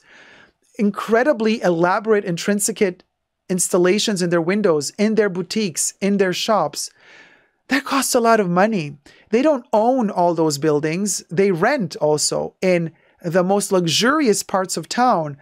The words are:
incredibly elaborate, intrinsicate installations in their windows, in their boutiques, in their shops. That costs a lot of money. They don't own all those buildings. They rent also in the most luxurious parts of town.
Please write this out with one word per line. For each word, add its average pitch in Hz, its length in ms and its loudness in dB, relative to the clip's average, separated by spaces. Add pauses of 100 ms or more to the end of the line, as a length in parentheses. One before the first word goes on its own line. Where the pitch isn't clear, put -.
(800)
incredibly 220 840 0
elaborate, 202 640 0
intrinsicate 202 800 -2 (480)
installations 185 680 0
in 180 80 0
their 170 100 2
windows, 170 600 0
in 214 160 2
their 208 120 2
boutiques, 185 720 -4
in 202 180 0
their 185 140 0
shops. 175 600 -2 (800)
That 277 140 0
costs 269 300 -2
a 254 60 4
lot 226 200 4
of 196 80 0
money. 175 500 0 (340)
They 226 100 2
don't 285 320 2
own 226 380 2
all 175 240 0
those 156 240 0
buildings. 156 720 -2
They 196 200 2
rent 196 440 0
also 151 680 -2
in 175 300 0 (320)
the 175 200 0
most 196 280 0
luxurious 196 720 2
parts 190 340 -4
of 165 100 -10
town. 185 540 0